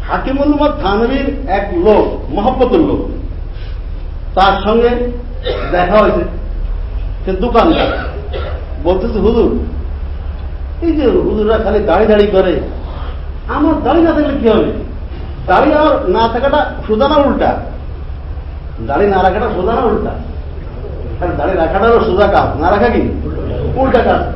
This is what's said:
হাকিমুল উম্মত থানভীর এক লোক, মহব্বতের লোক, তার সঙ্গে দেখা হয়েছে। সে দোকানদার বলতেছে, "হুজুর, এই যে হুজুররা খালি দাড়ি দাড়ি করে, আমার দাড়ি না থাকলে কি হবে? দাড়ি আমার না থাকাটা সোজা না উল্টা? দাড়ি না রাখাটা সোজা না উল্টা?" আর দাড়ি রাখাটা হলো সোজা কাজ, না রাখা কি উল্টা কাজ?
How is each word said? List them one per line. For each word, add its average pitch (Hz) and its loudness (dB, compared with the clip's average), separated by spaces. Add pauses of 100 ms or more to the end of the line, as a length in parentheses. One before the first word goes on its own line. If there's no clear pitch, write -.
হাকিমুল 269 -2
উম্মত 294 2 (120)
থানভীর 233 0 (100)
এক 202 -2
লোক, 190 2
মহব্বতের 226 2
লোক, - -2 (1300)
তার 196 4
সঙ্গে 233 2 (600)
দেখা 180 4
হয়েছে। 180 4 (1000)
সে 190 -2
দোকানদার 226 4 (960)
বলতেছে, 190 0
"হুজুর, 208 2 (1200)
এই 330 2
যে 294 2
হুজুররা 208 2
খালি 208 2
দাড়ি 190 4
দাড়ি 208 6
করে, 185 2 (880)
আমার 294 2
দাড়ি 311 4
না 330 4
থাকলে 294 0
কি 226 4
হবে? 185 4 (760)
দাড়ি 247 4
আমার 302 2
না 196 4
থাকাটা 269 0 (120)
সোজা 220 2
না 302 2
উল্টা? 220 2 (1300)
দাড়ি 160 2
না 196 2
রাখাটা 190 2
সোজা 196 0
না 254 0
উল্টা?" 220 0 (1120)
আর 175 -2 (100)
দাড়ি 170 0
রাখাটা 165 0
হলো 233 4
সোজা 196 2
কাজ, 151 2
না 170 2
রাখা 208 4
কি - 2 (760)
উল্টা 247 2
কাজ? 180 2 (140)